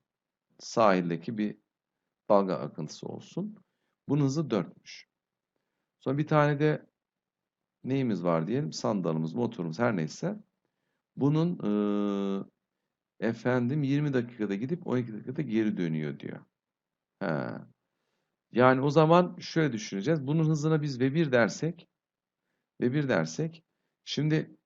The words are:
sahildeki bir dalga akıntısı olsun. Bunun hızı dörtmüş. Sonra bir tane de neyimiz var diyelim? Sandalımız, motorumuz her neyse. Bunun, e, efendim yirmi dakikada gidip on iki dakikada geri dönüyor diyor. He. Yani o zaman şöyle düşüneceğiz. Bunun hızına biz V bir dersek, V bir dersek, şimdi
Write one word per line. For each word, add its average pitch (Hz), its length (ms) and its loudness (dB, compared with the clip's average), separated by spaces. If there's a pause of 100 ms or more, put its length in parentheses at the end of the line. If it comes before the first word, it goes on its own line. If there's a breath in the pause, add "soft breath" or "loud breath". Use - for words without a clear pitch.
(580)
sahildeki 95 800 2
bir 104 180 -4 (720)
dalga 98 260 4
akıntısı 76 520 -8
olsun. - 500 -10 (520)
Bunun 143 160 2
hızı 139 260 -2
dörtmüş. - 580 -4 (920)
Sonra 135 180 -2
bir 151 80 0
tane 147 340 4
de 151 260 0 (1000)
neyimiz 123 400 -2
var 82 220 2
diyelim? 143 260 -4
Sandalımız, 82 640 -2
motorumuz 87 440 -4
her 117 180 0
neyse. 120 400 -4 (800)
Bunun, 156 420 2 (1600)
e, 104 60 -4
efendim 123 560 0
yirmi 143 300 0
dakikada 117 420 -2
gidip 135 320 -6
on 120 100 0
iki 117 160 -2
dakikada 131 300 -8
geri 110 340 0
dönüyor 78 420 -2
diyor. - 220 -12 (760)
He. 76 300 -2 (1040)
Yani 127 280 6
o 143 100 2
zaman 165 500 6
şöyle 151 320 0
düşüneceğiz. 117 540 -2
Bunun 156 220 2
hızına 156 340 2
biz 139 180 -4
V 135 140 2
bir 156 180 2
dersek, 123 560 2 (920)
V 123 120 2
bir 143 160 0
dersek, 123 540 0 (420)
şimdi 151 600 0